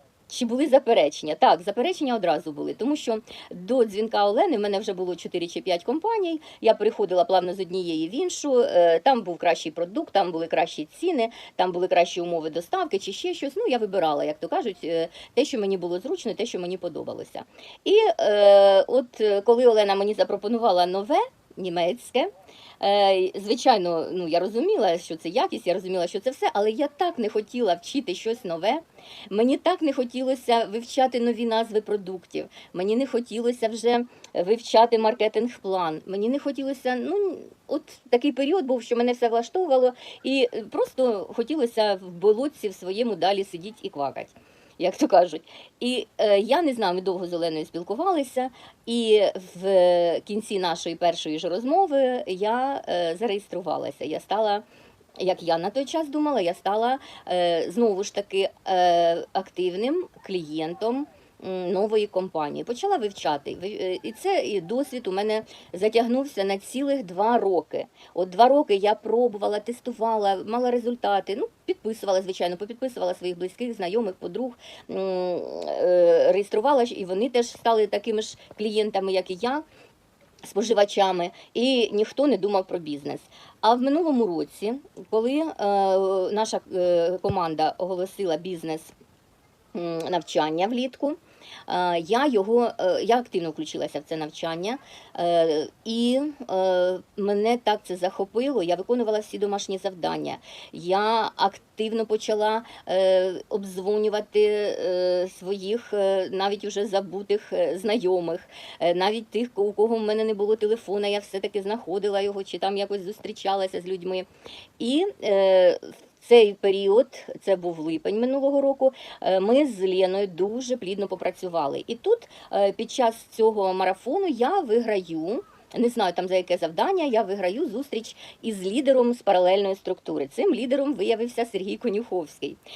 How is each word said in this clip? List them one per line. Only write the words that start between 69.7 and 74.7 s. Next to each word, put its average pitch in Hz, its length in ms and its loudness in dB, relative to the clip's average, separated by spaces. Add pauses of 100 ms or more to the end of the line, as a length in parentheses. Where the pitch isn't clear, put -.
мала 247 240 0
результати. 214 640 -2
Ну, 339 120 -4 (180)
підписувала, 214 560 -2
звичайно, 180 360 -4
попідписувала 208 560 -6
своїх 180 240 -8
близьких, 185 360 -8
знайомих, 196 420 -4
подруг, 233 420 -8 (320)